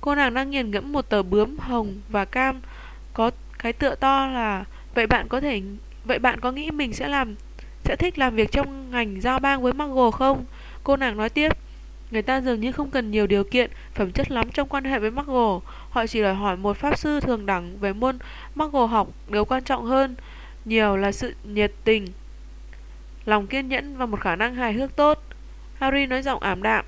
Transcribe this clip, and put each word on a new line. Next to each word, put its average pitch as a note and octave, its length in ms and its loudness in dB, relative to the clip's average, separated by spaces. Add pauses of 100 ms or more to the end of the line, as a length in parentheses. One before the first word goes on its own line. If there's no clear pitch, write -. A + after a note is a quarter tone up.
Cô C#4+ 140 2
nàng C4+ 200 4
đang C4+ 160 0
nghiền B3+ 200 0
ngẫm G#3 220 -2
một C#4 100 2
tờ G#3 200 2
bướm G#3 360 2
hồng A3+ 360 -2 (140)
và G3+ 160 0
cam C4 360 0 (520)
có A3+ 180 2 (280)
cái A#3 140 -2
tựa C4+ 220 2
to C4+ 320 4
là, A3 380 -2 (300)
"Vậy A3+ 120 4
bạn - 220 -2
có C4 120 -2
thể, A#3 220 -2 (420)
vậy A3+ 140 -2
bạn A#3+ 220 2
có B3+ 120 -2
nghĩ D4+ 180 -6
mình C#4+ 220 -2
sẽ C4 160 -4
làm, B3+ 260 -2 (500)
sẽ F#3 120 2
thích F4 220 0
làm B3+ 180 2
việc G#3+ 160 4
trong C4+ 380 -2
ngành A3 300 -2
giao B3+ 180 2
bang C#4 240 2
với B3 100 4
Muggle C4 380 4
không?" C4 340 2 (400)
Cô C#4 120 6
nàng B3+ 200 0
nói G#3+ 120 0
tiếp, D4+ 240 4 (580)
"Người A3 120 0
ta C4 180 2
dường B3 200 0
như B3 120 -2
không C#4 180 -2
cần A#3+ 200 0
nhiều G#3 160 4
điều G3+ 180 4
kiện, B3 260 2 (240)
phẩm F#3 180 0
chất C#4 180 0
lắm A#3+ 200 0
trong C#4 180 0
quan C#4 160 -2
hệ C4+ 140 0
với G#3+ 120 0
Muggle. B3 600 2 (200)
Họ A3+ 160 0
chỉ A3 160 0
đòi G3 120 4
hỏi G3 220 0
một G3+ 200 0
pháp D4 220 2
sư D4 220 0
thường A#3 260 0
đẳng F#3 320 -2
về G3 140 0
môn B3 260 0 (360)
Muggle C#4+ 320 2
học. A3+ 220 4 (200)
Điều G#3 160 2
quan B3+ 200 0
trọng B3+ 200 0
hơn C4 300 4 (500)
nhiều G#3+ 320 4
là G3 160 2
sự B3 220 -4 (100)
nhiệt G#3 280 2 (120)
tình, G#3+ 220 4 (1160)
lòng G#3 220 2
kiên C4 220 -4
nhẫn C4+ 280 -4
và B3+ 100 -2
một G#3 140 -2
khả F3+ 160 0
năng A#3 180 0
hài A#3+ 180 0
hước C4+ 240 -2
tốt." D4 260 6 (560)
Harry C4+ 280 2
nói B3+ 160 -2
giọng C4 200 -2
ảm F#3 200 -2
đạm. A3 260 2